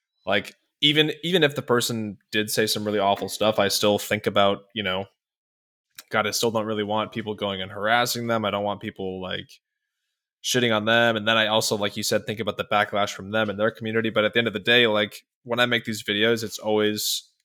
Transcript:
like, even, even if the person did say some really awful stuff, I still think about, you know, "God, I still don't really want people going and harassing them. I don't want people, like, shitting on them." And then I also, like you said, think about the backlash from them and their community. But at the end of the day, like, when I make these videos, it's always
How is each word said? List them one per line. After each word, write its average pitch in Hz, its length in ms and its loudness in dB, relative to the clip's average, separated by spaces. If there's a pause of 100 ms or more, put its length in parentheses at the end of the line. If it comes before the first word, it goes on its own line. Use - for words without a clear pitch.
(260)
like, 101 280 -2 (260)
even, 151 320 2 (100)
even 175 200 2
if 143 120 2
the 131 80 -4
person 113 560 -2 (120)
did 107 200 -2
say 110 160 0
some 107 180 -4
really 104 140 0
awful 98 300 2
stuff, 107 300 0
I 101 100 2
still 104 300 2
think - 280 -4
about, 101 380 2 (100)
you 107 80 -4
know, 95 240 -2 (1040)
"God, 107 160 0
I 104 60 -2
still 117 180 0
don't 107 160 -2
really 107 180 -2
want 104 280 -2
people 107 220 -8
going 98 280 -4
and 95 100 -8
harassing 117 540 0
them. 113 180 0
I 101 60 0
don't 101 140 0
want 101 160 -4
people, 95 400 -8
like, 95 280 -8 (960)
shitting 120 300 2
on 104 120 0
them." 117 300 4
And 104 100 -4
then 113 100 4
I 110 100 4
also, 110 300 2
like 101 200 -2
you 107 60 -4
said, 104 240 0
think 110 140 -6
about 101 160 -4
the 101 80 -4
backlash 104 500 0
from 95 160 -12
them 110 180 0
and 98 100 -6
their 110 120 2
community. 113 400 -2
But 107 140 2
at 107 80 0
the 117 80 0
end 117 80 0
of 104 60 0
the 107 60 -6
day, 117 280 6
like, 107 360 0 (200)
when 120 160 -2
I 123 60 4
make 120 180 -2
these 107 180 -6
videos, 110 420 0
it's 104 140 -10
always 107 680 -2 (160)